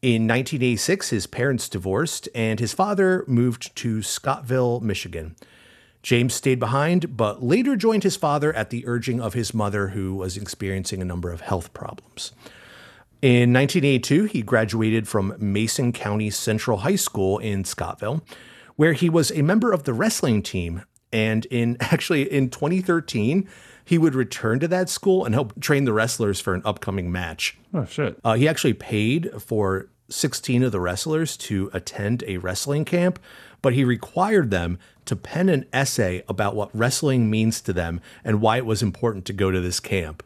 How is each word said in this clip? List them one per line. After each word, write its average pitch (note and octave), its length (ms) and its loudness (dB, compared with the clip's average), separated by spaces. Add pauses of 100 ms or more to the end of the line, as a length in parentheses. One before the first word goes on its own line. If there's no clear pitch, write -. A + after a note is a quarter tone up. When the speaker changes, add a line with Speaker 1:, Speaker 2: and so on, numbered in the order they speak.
Speaker 1:
In A2+ 240 4
nineteen B2+ 340 0
eighty-six, B2 480 0
his G#2 180 -2
parents B2+ 420 -2
divorced, G2 640 -4
and A2+ 240 -2
his A#2 140 -2
father F#3+ 540 2
moved A#2+ 500 0
to A2 220 -4
Scottville, B2 840 -2
Michigan. F2 540 -6 (680)
James B2 300 4
stayed C3 260 2
behind, C#3 560 0
but G#2+ 280 -2
later A#3+ 320 2
joined G#3+ 280 2
his F#3+ 120 2
father D3 380 0
at A2 180 -2
the A#2+ 160 -6
urging A#2+ 340 -2
of A2 140 -4
his A#2 180 -4
mother, G2+ 360 0
who F#2+ 260 -4
was F#2 220 -6
experiencing F#2+ 640 -6
a F2+ 40 -4
number F2 260 -4
of E2+ 100 -10
health - 320 -4
problems. - 580 -14 (920)
In A#2+ 300 6
nineteen C3+ 340 4
eighty-two, C#3 400 4
he F3 180 -2
graduated A2 640 2
from F#2+ 320 -2
Mason G#2+ 520 0
County G#2+ 380 -2
Central G#2+ 500 -2
High D3+ 160 0
School G#2 440 0
in G2+ 240 -4
Scottville, G2+ 580 -6 (540)
where D#3 180 4
he E3+ 160 2
was D#3+ 220 2
a D3+ 100 0
member G#3 300 4
of E3 140 0
the C3 80 0
wrestling B2+ 500 0
team. F2 400 -6 (300)
And A2 340 2
in, A#2+ 300 0
<laughs> - 40 -6
actually, D3+ 500 2
in C3+ 180 2
twenty E3+ 320 -2
thirteen, E3+ 680 0 (380)
he E3+ 140 4
would D#3 160 4
return A#2+ 460 0
to E3+ 80 0
that F3+ 200 0
school F#3 360 2
and A2 100 2
help C3+ 260 -2
train C#3 240 2
the A#2 80 2
wrestlers G#2+ 460 2
for F#2+ 160 -2
an F2+ 100 -6
upcoming G2 460 -2
match. F2 460 -6 (180)
Speaker 2:
Oh, C3 100 -2
shit. C#3 380 -4
Speaker 1:
Uh, A2+ 100 4
he B2 140 4
actually D#3 260 2
paid A#2 560 0 (100)
for G2 500 -2 (200)
sixteen B2+ 540 0
of B2 80 2
the G2 80 -2
wrestlers D3 580 -2
to G2 360 -2
attend G#2 520 -4
a F#2+ 120 -6
wrestling A2+ 480 -4
camp, F3+ 340 0 (420)
but C3 120 4
he C3+ 100 4
required D#3 680 2
them F2 280 0 (240)
to - 140 -4
pen F3+ 320 0
an C#3 240 2
essay A2+ 560 0
about G2+ 260 -2
what G2+ 180 -4
wrestling B2 560 2
means A2 300 2
to - 140 -4
them E2+ 260 -2 (240)
and G#2+ 160 2
why A2 180 4
it B2+ 80 -2
was A2 160 0
important G2+ 440 -2
to G2+ 80 -8
go F#2+ 180 2
to F#2 80 2
this F2+ 220 -2
camp. E2 440 -4